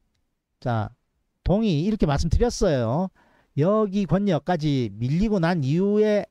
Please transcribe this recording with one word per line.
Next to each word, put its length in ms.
자, 300
동의 400
이렇게 220
말씀드렸어요. 1040
여기 480
권역까지 880
밀리고 460
난 220
이후에 680